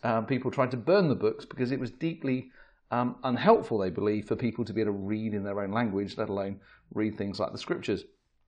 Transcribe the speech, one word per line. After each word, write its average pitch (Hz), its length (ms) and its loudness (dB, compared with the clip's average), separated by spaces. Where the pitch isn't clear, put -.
uh, 113 180 2
people 123 300 -2
tried 127 200 0
to 131 60 -2
burn 170 300 6
the 127 80 4
books 107 300 0
because 123 260 -2
it 139 80 -2
was 120 100 -4
deeply, 135 640 -4
um, 120 320 0
unhelpful, 131 540 4
they 95 120 0
believe, 104 360 0
for 113 100 0
people 113 300 -2
to 104 80 -6
be 110 80 2
able 107 100 2
to 101 60 -4
read 107 360 -4
in 101 100 -2
their 101 180 -4
own 98 100 -4
language, 101 460 0
let 110 100 -2
alone 98 320 -4
read 107 240 0
things 101 220 -4
like - 140 -2
the - 40 -10
scriptures. - 460 -4